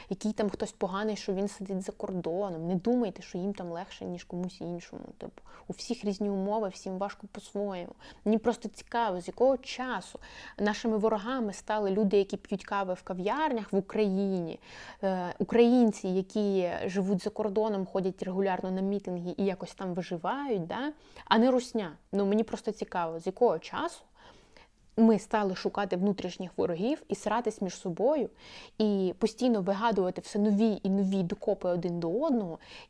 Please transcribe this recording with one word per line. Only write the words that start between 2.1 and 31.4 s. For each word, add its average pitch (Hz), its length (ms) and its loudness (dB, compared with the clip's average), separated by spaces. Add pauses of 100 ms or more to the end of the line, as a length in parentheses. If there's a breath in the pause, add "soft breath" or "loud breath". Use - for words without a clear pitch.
Не 185 80 0
думайте, 226 460 0
що - 160 -10
їм 196 160 -4
там 175 180 -8
легше, 190 340 -10
ніж 175 180 -8
комусь 180 380 -8
іншому. 175 420 -10 (140)
Типу, - 240 -14 (260 loud breath)
у 180 60 -10
всіх - 320 -8
різні 202 240 -2
умови, 202 400 -2
всім 185 280 -10
важко 196 340 -8
по-своєму. 196 600 -6 (340 loud breath)
Мені 214 120 6
просто 220 320 0
цікаво, 214 520 -2
з - 60 -10
якого 254 300 4
часу 254 640 -8 (380 loud breath)
нашими 208 400 0
ворогами 220 560 0
стали 214 380 -2
люди, 196 260 4
які 196 200 2
п'ють - 280 -6
кави 196 280 -2
в - 80 -6
кав'ярнях 220 720 -2
в 190 40 4
Україні, 190 840 0 (440 loud breath)
е, 185 360 -2
українці, 233 680 6
які 190 640 0 (160)
живуть 190 380 0
за 208 60 -2
кордоном, 208 560 0
ходять 190 380 -2
регулярно 185 480 0
на 190 100 -2
мітинги 190 560 -2
і 196 80 2
якось 185 280 -2
там 185 200 -6
виживають, 185 760 -2
да? 262 260 -4 (320 loud breath)
А 220 120 6
не 247 140 8
русня. 226 400 0 (200)
Ну, 196 140 2
мені 214 180 4
просто 220 280 -4
цікаво, 170 480 -4
з 165 60 -10
якого 190 340 4
часу - 420 -6 (960 loud breath)
ми 226 220 8
стали 202 360 0
шукати 196 400 -2
внутрішніх 185 600 -2
ворогів 190 500 0
і 196 80 -2
сратись 220 460 -2
між 185 140 -4
собою, 220 540 0 (480 loud breath)
і 196 420 2
постійно 226 420 2
вигадувати 196 600 0
все - 180 -4
нові 208 440 4
і 196 60 2
нові 190 340 2
докопи 185 460 -2